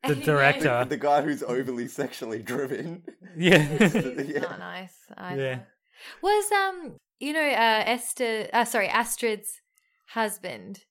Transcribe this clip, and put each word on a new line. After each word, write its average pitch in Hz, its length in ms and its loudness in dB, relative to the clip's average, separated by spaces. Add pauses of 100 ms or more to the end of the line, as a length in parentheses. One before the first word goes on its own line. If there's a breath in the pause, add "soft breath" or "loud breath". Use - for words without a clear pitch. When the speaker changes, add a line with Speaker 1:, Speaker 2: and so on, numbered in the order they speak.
Speaker 1:
the 156 80 2
Speaker 2:
<laughs> - 20 -4
Yeah. - 80 -8
Speaker 1:
director. 139 600 4
Speaker 3:
The, 123 60 -8
the 147 80 -2
guy 143 240 4
who's 143 200 -2
overly 123 460 -4
sexually 113 540 -6
driven. 139 600 -6 (340)
Speaker 1:
Yeah. 175 220 8
Speaker 2:
He's 151 360 4
Speaker 3:
<laughs> 139 340 -2
Yeah. 143 120 -4
Speaker 2:
not - 180 -8
nice 180 360 -12 (220)
either. 180 260 -6
Speaker 1:
Yeah. 131 160 -4 (640 loud breath)
Speaker 2:
Was, 415 300 2
um, 381 440 -2 (220)
you 285 140 -6
know, 311 160 0
uh, 220 380 4
Esther, 233 680 -2
uh, 233 140 4
sorry, 220 220 0
Astrid's 220 720 -2 (480)
husband 190 840 -8